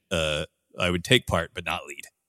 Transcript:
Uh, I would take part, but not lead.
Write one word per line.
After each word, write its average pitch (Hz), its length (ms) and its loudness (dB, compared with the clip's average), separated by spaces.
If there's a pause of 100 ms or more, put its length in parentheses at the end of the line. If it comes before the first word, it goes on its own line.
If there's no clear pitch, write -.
Uh, 80 360 0 (340)
I 90 100 2
would 90 140 0
take 127 240 4
part, 85 260 0
but 87 120 -10
not 78 200 -6
lead. 71 200 -14 (240)